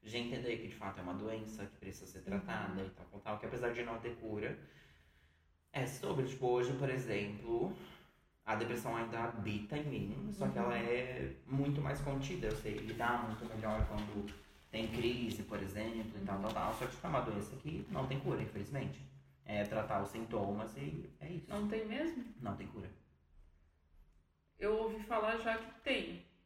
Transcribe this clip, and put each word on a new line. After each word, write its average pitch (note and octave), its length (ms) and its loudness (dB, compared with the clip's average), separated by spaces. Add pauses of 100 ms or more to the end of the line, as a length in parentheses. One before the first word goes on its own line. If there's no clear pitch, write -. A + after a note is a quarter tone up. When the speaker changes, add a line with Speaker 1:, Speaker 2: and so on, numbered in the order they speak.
Speaker 1:
já A2 160 -2
entender A#2+ 400 0
que, A2 100 -6
de - 60 -10
fato, F#2+ 260 -4
é - 20 -4
uma F2+ 120 -2
doença G#2+ 520 -4
que - 120 -12
precisa F#2+ 280 -10
ser F#2+ 160 -12
tratada F#2+ 580 0
Speaker 2:
Uhum. F#2+ 60 -2
Speaker 1:
e F#2+ 40 -6
tal, - 160 -14
tal, G2+ 140 -12
tal, G#2 180 -2
que A#2 80 -6
apesar A#2+ 260 0
de A#2 120 -2
não A2+ 140 -4
ter A#2 180 -6
cura, G#2+ 420 -2 (1120)
é C3+ 140 0
sobre, C#3+ 400 2
tipo, C3 200 0
hoje, B2 280 8
por C3+ 140 2
exemplo, A#2 880 2 (720)
a A2 80 2
depressão A#2 420 2
ainda A#2 280 0
habita G#2+ 520 0
em D3 80 2
mim, G#2 480 0
só C3+ 160 2
que C3 100 2
Speaker 2:
Uhum. - 60 4
Speaker 1:
ela - 140 4
é B2+ 560 2 (120)
muito C#3 360 4
mais C#3 180 2
contida. C3+ 460 0
Eu G#2+ 100 2
sei G#2+ 220 -2
lidar A#2 480 2
muito A2 180 -2 (100)
melhor A2 340 4
quando G#2 440 -2 (380)
tem A2+ 180 -2
crise, A#2 540 2
por G2 200 -4
exemplo, G#2+ 580 -2
e G2 40 -4
tal, G2 120 0
Speaker 2:
Uhum. G2 60 0
Speaker 1:
tal, A2 100 2
tal. G#2+ 220 2
Só B2+ 120 -2
que, - 60 -4
tipo, - 140 -6
é E3+ 40 0
uma C3+ 100 4
doença G#2 360 -2
que E3+ 340 -4
não C#3 160 0
tem C#3 140 0
cura, - 220 0
infelizmente. G#2 580 -4 (440)
É G#2 200 0
tratar G#2+ 380 2
os G2+ 80 -4
sintomas A2 680 0
e C#3+ 340 -4 (100)
é D3 100 -8
isso. F3 200 -6
Speaker 2:
Não G#3 180 2
tem A3 180 0
mesmo? C4+ 380 0 (160)
Speaker 1:
Não G2+ 160 -2
tem G2 100 -8
cura. F#2+ 220 -8 (1700)
Speaker 2:
Eu G#3 180 4
ouvi A3 280 2
falar A3+ 340 4
já A3+ 180 2
que - 260 -8
tem. F3 440 0 (200)